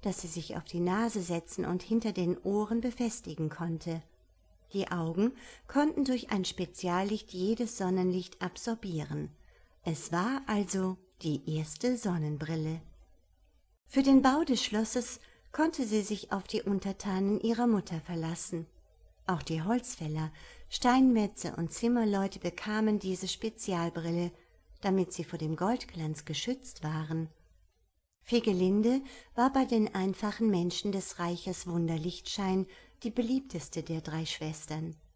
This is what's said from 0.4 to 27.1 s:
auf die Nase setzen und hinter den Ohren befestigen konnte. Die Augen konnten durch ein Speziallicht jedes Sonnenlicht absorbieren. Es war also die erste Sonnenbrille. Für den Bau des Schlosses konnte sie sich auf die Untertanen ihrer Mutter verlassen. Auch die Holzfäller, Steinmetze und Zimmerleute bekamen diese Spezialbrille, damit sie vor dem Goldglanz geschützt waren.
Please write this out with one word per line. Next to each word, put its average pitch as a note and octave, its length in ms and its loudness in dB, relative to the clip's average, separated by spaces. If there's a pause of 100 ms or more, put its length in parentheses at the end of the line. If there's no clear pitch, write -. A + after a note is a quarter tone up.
auf E3 80 -8
die F3 160 -2
Nase G#3 400 2
setzen F3 420 -4
und F3+ 180 -2
hinter A3+ 300 0
den F3 280 0
Ohren G#3 420 0
befestigen G#3+ 640 -4
konnte. E3 560 -4 (720)
Die - 180 -2
Augen F3 400 2 (360)
konnten D4 360 2
durch B3+ 280 0
ein F#3+ 120 0
Speziallicht F#3 880 -2
jedes A3 460 -2
Sonnenlicht F#3 640 0
absorbieren. D#3 880 -4 (560)
Es D#3+ 260 -4
war A3+ 360 0
also G3 500 0 (240)
die D#3 360 -2
erste A#3+ 380 -2
Sonnenbrille. D#3+ 840 -2 (1040)
Für C4+ 160 2
den C4+ 180 10
Bau C4+ 220 6
des B3 180 2
Schlosses A3 600 -2 (320)
konnte D#4 320 0
sie G#3+ 160 2
sich G3+ 320 -4
auf F#3+ 140 -6
die - 140 -2
Untertanen G3 760 0
ihrer A#3 280 2
Mutter F3+ 340 2
verlassen. E3 680 -4 (600)
Auch E3+ 160 0
die D#3+ 200 -2
Holzfäller, D#3 680 -2 (360)
Steinmetze A#3+ 880 4
und E3 160 -2
Zimmerleute G#3 680 2
bekamen G#3+ 600 0
diese F#3+ 280 -4
Spezialbrille, E3+ 1040 -2 (500)
damit F#3+ 320 2
sie E3+ 100 -6
vor - 140 -8
dem D#3 180 -2
Goldglanz E3 720 -2
geschützt - 580 -6
waren. D#3 460 -2 (920)